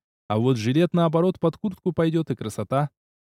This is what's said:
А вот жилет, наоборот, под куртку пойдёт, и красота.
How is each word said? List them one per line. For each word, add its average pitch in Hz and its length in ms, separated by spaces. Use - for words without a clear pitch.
А 107 100
вот 123 200
жилет, 135 360
наоборот, 170 460
под 165 180
куртку 185 360
пойдёт, 165 360
и 127 60
красота. 123 540